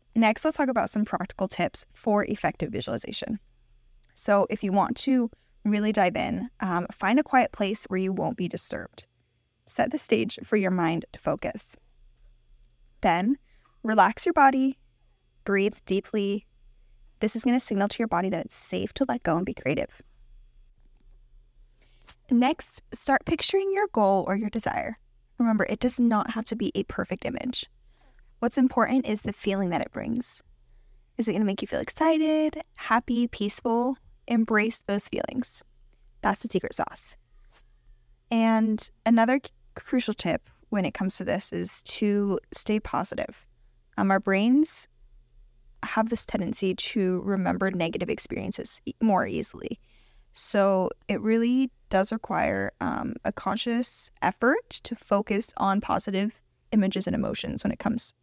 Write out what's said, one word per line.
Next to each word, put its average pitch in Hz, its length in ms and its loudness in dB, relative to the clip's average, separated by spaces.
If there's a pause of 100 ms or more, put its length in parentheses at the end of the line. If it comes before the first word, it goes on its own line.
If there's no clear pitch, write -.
(160)
next, 220 280 4
let's 311 120 2
talk 277 120 2
about 233 220 0
some 214 140 0
practical - 420 -4
tips - 480 -4
for 208 300 2
effective - 460 -4
visualization. - 680 -6 (760)
So 202 360 2
if - 120 -4
you 196 100 -2
want 190 260 2
to 247 320 2 (340)
really 208 280 2
dive 190 240 2
in, - 340 -2 (100)
um, 175 320 -2
find 214 280 2
a - 20 -2
quiet - 300 2
place 208 320 -4
where 185 160 -2
you 190 120 0
won't 180 240 -2
be 175 120 -4
disturbed. - 580 -10 (600)
Set - 260 -2
the 302 60 -4
stage - 440 0
for - 140 0
your 190 160 2
mind 165 400 0
to - 80 -20
focus. - 560 -6 (1200)
Then 196 380 2 (460)
relax 220 420 4
your 339 80 2
body, 269 440 6 (680)
breathe 196 320 2 (100)
deeply. 202 600 -2 (720)
This 214 160 0
is 220 80 -4
gonna 247 160 4
signal 196 260 0
to - 140 -4
your 226 80 0
body 190 220 0
that 170 160 -4
it's - 100 -14
safe 190 380 -6
to 269 140 0
let 240 140 -4
go 160 140 2
and 185 100 -2
be 240 80 -6
creative. - 480 -4 (2250)
Next, 254 520 2 (100)
start - 340 0
picturing 392 460 0
your 392 160 2
goal 196 380 4
or 196 100 0
your 214 140 -2
desire. - 480 -4 (400)
Remember, 220 300 4
it 208 120 -4
does 247 200 0
not 220 300 4
have 220 160 -4
to 214 100 -4
be 202 180 -2
a 196 100 -2
perfect - 400 -4
image. - 420 -4 (720)
What's 240 200 0
important 254 480 2
is 214 160 -2
the 202 100 -4
feeling 196 380 -2
that 170 120 -2
it - 100 -6
brings. - 500 -6 (760)
Is 226 100 0
it 214 40 0
gonna 202 120 0
make 202 180 -2
you 202 60 -6
feel - 120 -2
excited, 311 800 2 (140)
happy, 240 540 0
peaceful? 233 680 -2 (300)
Embrace 226 600 2
those 202 220 -2
feelings. - 540 -6 (600)
That's 196 200 0
the 233 60 -8
secret - 260 -2
sauce. - 420 -8 (1120)
And 226 580 2 (160)
another 233 400 6
c-, - 60 -16 (240)
crucial - 400 -2
tip - 340 -4 (220)
when 202 140 0
it - 100 -4
comes 190 240 -2
to 190 60 -6
this - 280 -4
is 175 300 -6
to 202 560 0 (140)
stay - 280 -2
positive. - 680 -6 (520)
Um, 196 120 2
our 196 100 4
brains 226 680 2 (920)
have 220 260 -2
this 226 160 -2
tendency 190 500 -2
to 185 500 0
remember 190 460 0
negative 175 380 -2
experiences - 800 -6
e-, - 160 -10
more 214 240 2
easily. - 520 -6 (540)
So 196 560 2 (200)
it 208 120 -2
really 233 500 2 (200)
does 190 200 2
require, 160 680 -2
um, - 440 -4
a 202 80 -2
conscious - 800 -4 (120)
effort 262 480 0 (140)
to - 100 -8
focus - 640 -2
on 196 240 2
positive 202 580 -2 (300)
images 196 360 2
and - 80 0
emotions - 480 -4
when - 80 -2
it - 80 -8
comes - 440 -4